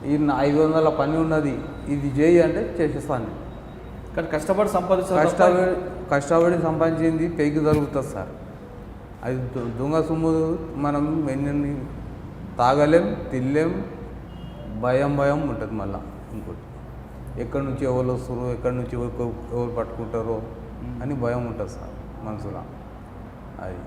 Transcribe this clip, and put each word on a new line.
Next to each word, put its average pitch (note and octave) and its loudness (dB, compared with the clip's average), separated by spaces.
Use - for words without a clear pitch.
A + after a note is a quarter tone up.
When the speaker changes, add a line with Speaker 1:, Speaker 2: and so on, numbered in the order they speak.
Speaker 1:
ఈ D3 2
నా D3 4
ఐదు D3 6
వందల D#3 6
పని D3+ 2
ఉన్నది, D#3 2
ఇది C#3+ 0
చేయి D#3 8
అంటే E3 2
చేసేస్తాను. C3 0
Speaker 2:
కానీ E3 -2
కష్టపడి F#3+ 2
సంపాదించాలి F3+ 4
తప్ప F3+ 4
Speaker 1:
కష్టపడి, F3+ 6
కష్టపడి E3 4
సంపాదించింది D#3+ 2
పైకి D3+ 2
దొరుకుతుంది D3 2
సార్. F#2 -6
అది B2+ -2
దొ-, A#2+ -4
దొంగ D3+ 2
సొమ్ము D#3+ 2
మనం D3 0
ఎన్నెన్ని C#3+ -2
తాగలేం, D3 6
తినలేం, D3+ 0
భయం, C#3 2
భయం C#3+ 2
ఉంటుంది A2 -4
మళ్ళా. G2 -4
ఇంకోటి, F2 -10
ఎక్కడి C#3 -2
నుంచి C3+ -4
ఎవరు B2+ 2
వస్తుర్రో, B2 -2
ఎక్కడి B2 0
నుంచి B2 -4
ఎవరు, A#2+ -2
ఎవరు A#2+ -2
పట్టుకుంటారో A2+ -4
Speaker 2:
మ్మ్. A#2+ -8
Speaker 1:
అని C#3 -4
భయం A#2+ -2
ఉంటుంది G#2 -6
సార్ - -12
మనసులో. G2+ -8
అది. F#2 -8